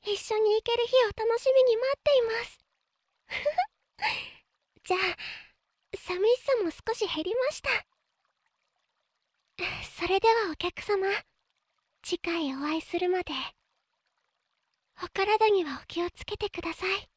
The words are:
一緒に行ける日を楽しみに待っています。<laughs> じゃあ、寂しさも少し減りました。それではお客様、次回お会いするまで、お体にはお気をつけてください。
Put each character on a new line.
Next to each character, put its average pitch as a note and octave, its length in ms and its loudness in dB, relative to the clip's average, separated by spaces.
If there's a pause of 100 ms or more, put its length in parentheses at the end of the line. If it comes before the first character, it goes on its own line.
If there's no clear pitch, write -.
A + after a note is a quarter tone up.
(140)
一 G4 40 -2
緒 - 200 -2
に G#4+ 180 4
行 A4 80 2
け A#4+ 140 0
る A#4 80 2
日 A#4+ 100 0 (100)
を - 100 -2
楽 A#4 240 0
し C5 120 2
み C5 120 8
に A#4+ 140 6
待 C5 200 0
っ - 60 -20
て C#5+ 140 6
い B4 40 6
ま A4+ 240 -2
す。 - 140 -16 (2250)
<laughs> - 0 -
じ - 100 0
ゃ F#4 40 2
あ、 - 20 0 (1000)
寂 G4 380 2
し - 60 -10
さ C5+ 160 2
も F#4 140 0
少 - 220 -6
し G#4+ 140 -2
減 D#4 160 -4
り F4+ 120 -4
ま B4+ 140 0
し - 120 -10
た。 B4+ 260 -4 (2000)
そ E4+ 80 -4
れ F#4+ 120 2
で A4+ 80 4
は A4+ 240 4
お D4 40 -8
客 - 260 -6
様、 G4 260 0 (960)
次 - 160 -4
回 E4 360 -4
お C4+ 40 -8
会 D4+ 200 -2
い - 20 -8
す - 180 -4
る F4+ 100 0
ま F4+ 140 0
で、 D4+ 100 -8 (1700)
お F4 40 -8
体 G#4+ 420 2
に G4 140 4
は C4+ 180 -6
お - 40 -20
気 - 180 -4
を F4 80 -4
つ - 140 -14
け G#4 120 -8
て G4+ 120 -4
く - 120 -10
だ E4 120 -6
さ F#4 120 -8 (120)
い。 - 200 -10